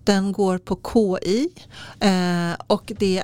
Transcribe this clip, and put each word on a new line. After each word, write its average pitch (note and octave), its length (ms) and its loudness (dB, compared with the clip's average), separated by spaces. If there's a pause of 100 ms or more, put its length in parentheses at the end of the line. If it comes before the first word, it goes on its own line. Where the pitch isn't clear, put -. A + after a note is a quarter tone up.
Den G3 280 2
går F#3 260 0
på F3+ 180 -4
K G3+ 440 0
I, A#3 300 -2 (500)
eh, F3+ 520 2 (160)
och G#3 320 -2
det F#3+ 240 0